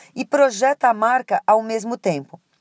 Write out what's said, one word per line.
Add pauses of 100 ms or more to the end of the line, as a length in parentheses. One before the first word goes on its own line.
(140)
e
projeta
a
marca
ao
mesmo
tempo. (220)